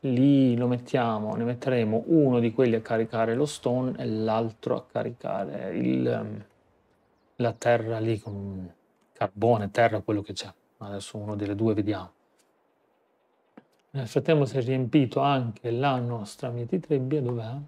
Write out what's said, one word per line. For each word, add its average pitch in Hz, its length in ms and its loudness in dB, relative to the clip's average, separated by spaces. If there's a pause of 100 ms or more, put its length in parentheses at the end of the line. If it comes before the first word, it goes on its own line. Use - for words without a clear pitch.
lì 135 540 6
lo 123 120 2
mettiamo, 117 680 0
ne 117 80 -4
metteremo 117 640 0
uno 139 320 6
di 117 140 2
quelli 120 220 4
a 110 60 0
caricare 113 540 -2
lo 139 100 0
stone 127 520 -2
e 127 80 -6
l'altro 110 720 -2
a - 80 -10
caricare 113 920 -6
il, 123 320 0
ehm, 107 380 -4 (880)
la 117 180 -2
terra 113 460 0
lì 113 200 0
con 98 540 -10 (380)
carbone, 104 600 0
terra, 110 300 2
quello 104 200 -2
che 101 120 -12
c'è. - 180 -12 (260)
Adesso 101 400 -12
uno 104 180 -8
delle 101 200 -4
due 110 180 2
vediamo. 101 380 -2 (1800)
Nel 135 160 -6
frattempo 143 380 2
si 123 120 -4
è 131 40 0
riempito 131 580 2
anche 127 520 0
la 131 260 0
nostra 120 520 -6
mietitrebbia, 135 720 -2
dov'è? 120 360 -4 (100)